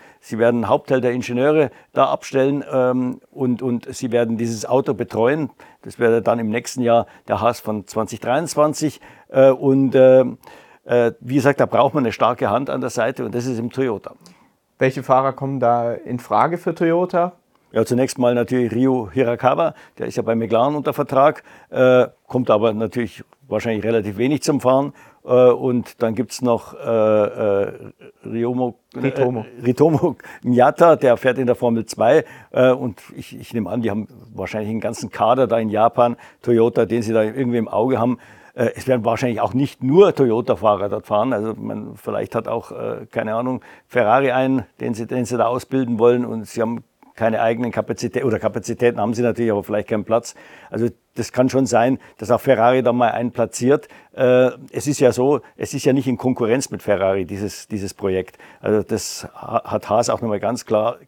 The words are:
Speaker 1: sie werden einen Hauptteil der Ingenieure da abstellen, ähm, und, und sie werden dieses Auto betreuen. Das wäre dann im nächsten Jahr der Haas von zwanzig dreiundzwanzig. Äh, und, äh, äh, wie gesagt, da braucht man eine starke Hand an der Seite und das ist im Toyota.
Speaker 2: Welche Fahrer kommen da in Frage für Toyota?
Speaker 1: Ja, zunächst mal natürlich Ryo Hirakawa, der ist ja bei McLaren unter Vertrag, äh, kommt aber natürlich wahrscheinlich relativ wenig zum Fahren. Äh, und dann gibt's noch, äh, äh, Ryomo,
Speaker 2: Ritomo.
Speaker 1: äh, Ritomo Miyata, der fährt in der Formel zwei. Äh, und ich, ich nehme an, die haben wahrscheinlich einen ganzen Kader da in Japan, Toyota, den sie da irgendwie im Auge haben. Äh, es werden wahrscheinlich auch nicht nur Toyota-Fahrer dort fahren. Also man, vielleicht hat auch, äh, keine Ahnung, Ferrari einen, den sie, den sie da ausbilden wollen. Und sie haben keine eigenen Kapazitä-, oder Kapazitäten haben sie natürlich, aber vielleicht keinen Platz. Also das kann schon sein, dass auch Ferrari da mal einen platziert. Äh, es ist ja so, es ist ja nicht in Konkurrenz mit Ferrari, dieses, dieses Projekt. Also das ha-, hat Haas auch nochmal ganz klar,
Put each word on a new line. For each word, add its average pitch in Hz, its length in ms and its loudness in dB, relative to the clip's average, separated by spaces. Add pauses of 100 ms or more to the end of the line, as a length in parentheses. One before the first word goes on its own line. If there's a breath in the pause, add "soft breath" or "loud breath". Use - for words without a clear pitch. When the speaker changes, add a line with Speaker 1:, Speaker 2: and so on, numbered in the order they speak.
(220 soft breath)
Speaker 1:
sie 113 180 -10
werden 120 240 2
einen 101 60 -4
Hauptteil 135 320 0
der 123 100 0
Ingenieure 127 600 0 (200 soft breath)
da 135 140 2
abstellen, 135 640 -2
ähm, 127 480 -2 (120)
und, 127 300 -4
und 123 320 -6
sie 120 200 -6
werden 117 240 0
dieses 113 280 -4
Auto 131 280 0
betreuen. 120 560 -2 (320 loud breath)
Das - 180 -18
wäre 117 220 2
dann 117 180 0
im 110 100 -4
nächsten 123 320 -6
Jahr 117 240 2 (220 loud breath)
der 101 140 -2
Haas 117 180 0
von 107 260 -8
zwanzig 110 360 -8
dreiundzwanzig. 151 800 -2 (260 loud breath)
Äh, 135 220 6
und, 135 440 2
äh, 131 280 8 (640 loud breath)
äh, 120 340 2
wie 123 160 -8
gesagt, 139 240 2
da 127 60 4
braucht 127 300 2
man 135 100 0
eine 110 80 -2
starke 120 360 0
Hand 127 200 -2
an 135 100 -4
der 127 120 -6
Seite 123 340 -4
und 107 100 -8
das 120 100 -4
ist 123 140 -4
im 113 120 -6
Toyota. 123 420 -4 (640 soft breath)
Speaker 2:
Welche 131 240 0
Fahrer 135 300 2
kommen 135 260 -6
da 120 340 2
in 123 260 -8
Frage 135 380 0
für 170 160 -4
Toyota? 175 600 0 (400)
Speaker 1:
Ja, 113 100 2
zunächst 127 340 -2
mal 123 160 2
natürlich 120 380 0
Ryo 123 400 0
Hirakawa, 131 600 0 (240 loud breath)
der 117 100 -8
ist 120 80 -10
ja 120 80 -2
bei 113 120 0
McLaren 113 400 0
unter 135 180 -4
Vertrag, 139 500 2 (260 loud breath)
äh, 127 380 4 (180)
kommt 123 240 -2
aber 110 240 4
natürlich 110 520 -6 (240)
wahrscheinlich 107 340 -4
relativ 107 340 -2
wenig 131 240 0
zum 143 200 -2
Fahren. 135 320 0 (320 soft breath)
Äh, 127 240 6
und 123 520 -2
dann 113 140 -2
gibt's 117 260 -6
noch, 120 320 0
äh, - 140 -12
äh, 107 840 0 (520)
Ryomo, 117 540 -4 (160)
Speaker 2:
Ritomo. 127 460 -2
Speaker 1:
äh, 120 240 -16
Ritomo 147 500 2 (280 loud breath)
Miyata, 135 520 6
der 120 220 2
fährt 127 200 0
in 131 80 -2
der 120 100 2
Formel 117 300 0
zwei. 139 380 2 (280 loud breath)
Äh, 127 200 4
und 127 300 -4 (140)
ich, 127 220 -18
ich 117 160 -18
nehme 104 160 -4
an, 117 120 -4
die 107 100 -2
haben 104 160 -6 (260)
wahrscheinlich 101 360 -8
einen 113 100 -4
ganzen 107 300 -8
Kader 123 360 2
da 117 140 0
in 110 100 -2
Japan, 117 460 2 (260 loud breath)
Toyota, 117 440 2
den 117 160 -2
sie 110 100 -4
da 110 120 2
irgendwie 120 340 -2
im 110 100 -2
Auge 113 320 -2
haben. 123 180 0 (360 loud breath)
Äh, 120 220 -2
es - 120 -10
werden 123 160 0
wahrscheinlich 113 380 -2
auch 113 120 -2
nicht 131 300 -4
nur 165 320 6
Toyota-Fahrer 107 720 2
dort 104 180 -6
fahren. 113 280 0
Also 110 200 -4
man, 107 440 -12
vielleicht 107 360 -8
hat 110 140 -4
auch, 113 240 -8
äh, 113 400 -10
keine 110 240 -4
Ahnung, 123 260 -4 (260 loud breath)
Ferrari 123 440 2
einen, 131 320 0 (160)
den 120 140 -4
sie, 110 120 -8
den 120 200 -4
sie 120 120 -4
da 113 100 2
ausbilden 120 520 -4
wollen. 120 260 4
Und 110 220 -10
sie 117 140 -6
haben 117 220 -4 (320)
keine 113 260 0
eigenen 117 300 -2
Kapazitä-, 120 540 -4
oder 110 140 0
Kapazitäten 117 600 -2
haben 107 160 -2
sie 120 80 -2
natürlich, 113 280 0
aber 101 120 -2
vielleicht 104 240 -4
keinen 107 160 -4
Platz. 117 320 -2 (340 loud breath)
Also 117 200 -2 (260)
das 117 160 -8
kann 127 180 0
schon 131 160 0
sein, 120 320 2 (220 loud breath)
dass 104 100 -10
auch 120 100 2
Ferrari 123 440 4
da 117 100 2
mal 120 160 2
einen 117 220 -4
platziert. 123 560 0 (260 loud breath)
Äh, 127 380 4 (200)
es - 140 -8
ist 143 140 -2
ja 127 120 6
so, 127 300 2 (140 soft breath)
es - 180 -10
ist 135 100 -6
ja 139 80 4
nicht 131 160 0
in 123 80 0
Konkurrenz 127 540 0
mit 98 140 -10
Ferrari, 95 420 0
dieses, 98 420 -8
dieses 98 280 -8
Projekt. 92 420 -4 (240 loud breath)
Also 104 220 0
das - 500 -6
ha-, - 300 -6
hat - 260 -6
Haas 120 220 2
auch - 100 -4
nochmal 104 180 -4
ganz 113 280 -6
klar, 110 300 -2 (100)